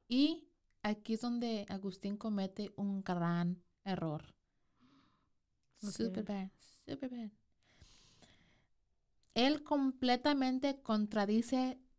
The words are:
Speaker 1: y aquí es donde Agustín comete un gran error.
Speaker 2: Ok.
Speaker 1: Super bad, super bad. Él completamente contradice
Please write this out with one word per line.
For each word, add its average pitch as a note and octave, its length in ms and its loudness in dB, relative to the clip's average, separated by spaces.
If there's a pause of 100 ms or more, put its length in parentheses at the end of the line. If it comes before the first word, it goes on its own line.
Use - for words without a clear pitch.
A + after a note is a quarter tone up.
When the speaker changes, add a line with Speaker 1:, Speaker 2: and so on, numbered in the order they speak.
Speaker 1:
y D4 400 2 (340)
aquí G#3+ 320 -2
es A3 60 -4
donde A#3 480 -2
Agustín G3 480 -6
comete G3+ 600 -4
un G3 260 -2
gran F3 600 0 (220)
error. D#3+ 380 -2 (1600)
Speaker 2:
Ok. G#3 100 -6
Speaker 1:
Super G#3+ 320 -4
bad, G3 260 -6 (360)
super C4+ 220 -8
bad. A#3 220 -10 (2000)
Él C#4+ 280 4
completamente C4 1200 2
contradice A3 960 2 (200)